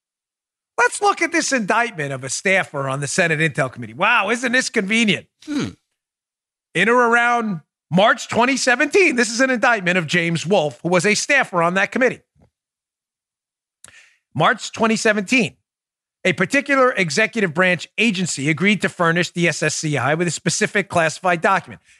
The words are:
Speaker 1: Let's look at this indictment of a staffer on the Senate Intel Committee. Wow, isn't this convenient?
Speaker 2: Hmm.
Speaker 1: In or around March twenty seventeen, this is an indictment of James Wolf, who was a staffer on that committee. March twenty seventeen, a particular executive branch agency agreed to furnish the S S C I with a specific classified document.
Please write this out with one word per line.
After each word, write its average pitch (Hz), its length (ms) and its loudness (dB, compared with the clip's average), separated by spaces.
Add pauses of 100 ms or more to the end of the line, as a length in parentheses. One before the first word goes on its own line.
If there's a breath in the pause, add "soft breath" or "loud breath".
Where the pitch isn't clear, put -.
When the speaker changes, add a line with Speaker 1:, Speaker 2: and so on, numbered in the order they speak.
(760)
Speaker 1:
Let's 480 260 0
look 392 200 2
at 320 80 0
this 330 220 -2
indictment 214 600 -2
of 131 120 -8
a 131 60 -10
staffer 170 580 -2
on 139 120 -4
the 143 60 -4
Senate 165 320 0
Intel 151 340 0
Committee. 113 220 -14
Wow, 202 360 0
isn't 247 200 -2
this 254 200 0
convenient? 208 580 0 (160)
Speaker 2:
Hmm. 269 240 -4 (1080)
Speaker 1:
In 185 140 2
or 240 200 4
around 233 540 0 (280)
March 214 380 2
twenty 247 280 0
seventeen, 294 600 2
this 233 140 0
is 233 100 -2
an 269 100 2
indictment 202 480 0
of 165 80 -2
James 170 400 -2
Wolf, 165 360 0
who 170 60 -4
was 180 160 2
a 208 100 2
staffer 240 480 0
on 175 120 2
that 196 160 0
committee. 226 300 0 (2250 loud breath)
March 196 360 0
twenty 220 240 0
seventeen, 214 640 0 (680)
a 185 100 0
particular 269 580 0
executive 190 600 -2
branch 180 420 0
agency 180 520 -2
agreed 170 340 0
to 196 60 0
furnish 170 420 0
the 170 180 0
S - 140 -4
S 151 120 -2
C 151 220 -4
I 131 180 0
with 175 140 -2
a - 20 -2
specific - 580 -2
classified 170 520 0
document. 180 400 0 (200 soft breath)